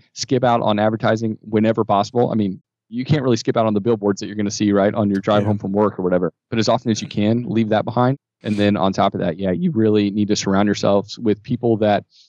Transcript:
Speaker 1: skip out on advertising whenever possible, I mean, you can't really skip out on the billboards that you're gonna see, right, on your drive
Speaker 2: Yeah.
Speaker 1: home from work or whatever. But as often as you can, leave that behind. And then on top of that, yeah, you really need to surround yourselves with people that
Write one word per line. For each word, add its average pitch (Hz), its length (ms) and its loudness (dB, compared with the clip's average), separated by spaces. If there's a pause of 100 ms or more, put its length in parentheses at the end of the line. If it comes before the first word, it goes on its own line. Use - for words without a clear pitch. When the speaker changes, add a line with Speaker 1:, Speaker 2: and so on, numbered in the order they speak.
(120)
Speaker 1:
skip 123 320 -2
out 117 160 2
on 104 180 0
advertising 110 600 -2
whenever 110 420 0
possible, 107 480 0
I 113 40 -4
mean, 101 260 -2 (300)
you 123 160 -6
can't 147 160 0
really 123 160 2
skip - 180 -2
out 113 80 2
on 110 80 0
the 104 80 0
billboards 101 400 0
that 104 60 -10
you're 98 100 -10
gonna 107 140 -2
see, 104 220 0
right, 101 200 2
on 104 160 0
your 98 120 0
drive 104 240 2
Speaker 2:
Yeah. 104 40 0
Speaker 1:
home 104 100 0
from 95 140 -6
work 104 260 0
or 95 40 -6
whatever. 90 320 0 (160)
But 117 80 -2
as 110 100 0
often 113 220 0
as 104 100 -2
you - 80 -10
can, 113 360 0
leave 110 260 -2
that 107 160 0
behind. 123 320 0 (240)
And 107 140 -4
then 104 200 2
on 95 160 0
top 98 220 0
of 98 60 -4
that, 90 180 -4
yeah, 95 120 -2
you 170 200 0
really 107 400 2
need 104 180 0
to 101 80 2
surround 98 300 0
yourselves 101 520 0
with 107 240 -2
people 117 360 -2
that 101 260 0 (240)